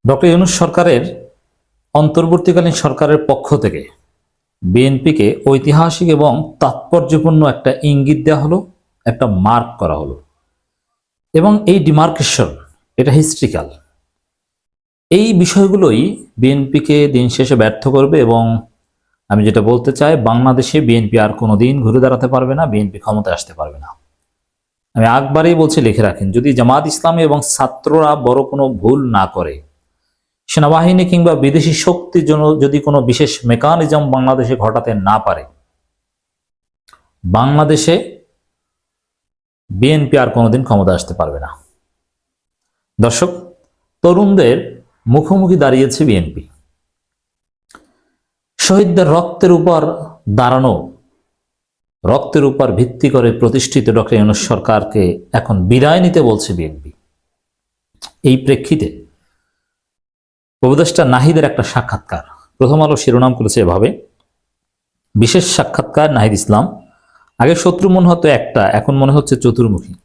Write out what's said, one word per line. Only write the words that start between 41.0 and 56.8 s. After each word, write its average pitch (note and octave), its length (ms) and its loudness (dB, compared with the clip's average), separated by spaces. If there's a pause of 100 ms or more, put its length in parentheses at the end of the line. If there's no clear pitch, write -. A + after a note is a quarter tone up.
পারবে D2+ 260 -6
না। C#2+ 80 -12 (1500)
দর্শক, A#2 280 0 (720)
তরুণদের F3 800 2 (260)
মুখোমুখি F3 480 2
দাঁড়িয়েছে C3+ 500 2
বিএনপি। E2+ 420 -2 (2000)
শহীদদের F#3 480 2
রক্তের E3+ 440 0
উপর E3 540 0 (240)
দাঁড়ানো, B2 600 0 (1120)
রক্তের C#3 380 0
উপর C3 280 0
ভিত্তি A#2+ 380 -2
করে B2 220 2
প্রতিষ্ঠিত A#2 580 -2
ডক্টর A2+ 260 0
ইউনূস G#2 320 0
সরকারকে G2+ 840 -2
এখন G2 340 -2
বিদায় C#3 320 4
নিতে F3+ 220 2
বলছে A2 320 -2
বিএনপি। D#2 380 -10 (1300)